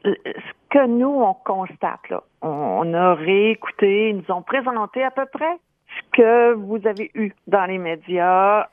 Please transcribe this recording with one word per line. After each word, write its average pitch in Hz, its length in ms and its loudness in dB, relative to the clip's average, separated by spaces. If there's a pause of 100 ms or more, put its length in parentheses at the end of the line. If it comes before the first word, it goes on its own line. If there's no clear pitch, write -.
l-, 202 200 0
ce - 280 -12 (180)
que 247 160 4
nous, 240 220 0
on 247 260 0
constate, 185 760 -6
là, - 120 -8 (200)
on, 156 60 -6
on 151 460 -2
a 180 200 4
réécouté, 202 960 0
ils 202 80 -4
nous 180 140 -6
ont 180 100 -4
présenté 247 600 -4
à 262 80 -2
peu 262 160 -6
près 311 300 -6 (320)
ce - 280 -6
que 240 360 6
vous 208 340 -4
avez 208 280 -4
eu 208 180 -4 (160)
dans 196 160 2
les 185 140 -6
médias, 180 960 0